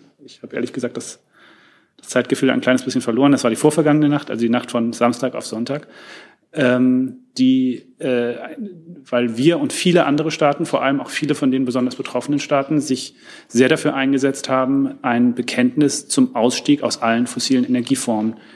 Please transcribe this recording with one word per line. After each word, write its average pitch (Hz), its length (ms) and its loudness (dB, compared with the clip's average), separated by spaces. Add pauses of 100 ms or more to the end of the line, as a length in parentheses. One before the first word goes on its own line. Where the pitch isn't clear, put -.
(240)
ich - 180 -20
habe - 120 -16
ehrlich 120 200 -6
gesagt 123 220 -6
das, - 240 -12 (760)
das - 120 -20
Zeitgefühl 131 420 0
ein 123 100 0
kleines 127 220 2
bisschen 127 200 -2
verloren, 127 300 2
das 131 120 2
war 120 60 2
die 113 60 0
vorvergangene 151 540 4
Nacht, 143 200 -4
also 113 120 -4
die 117 80 2
Nacht 120 200 -2
von 117 220 -2
Samstag 123 420 0
auf - 120 -10
Sonntag. 127 420 -8 (640)
Ähm, 127 640 2 (200)
die, 131 640 0
äh, 123 340 -2 (720)
weil 120 280 0
wir 147 240 2
und 127 120 -4
viele 175 320 2
andere 147 280 0
Staaten, 151 340 0
vor - 160 -2
allem 139 180 0
auch - 80 -10
viele 151 280 -4
von 135 160 0
den 131 120 0
besonders 123 300 -2
betroffenen 135 460 -4
Staaten, 143 400 0
sich - 340 -4 (320)
sehr 123 220 4
dafür 147 260 0
eingesetzt 135 540 0
haben, 135 540 0
ein 120 340 2
Bekenntnis 127 720 0
zum 127 260 2
Ausstieg 123 480 2
aus 110 200 -4
allen 117 260 0
fossilen 127 360 0
Energieformen 117 720 -2 (180)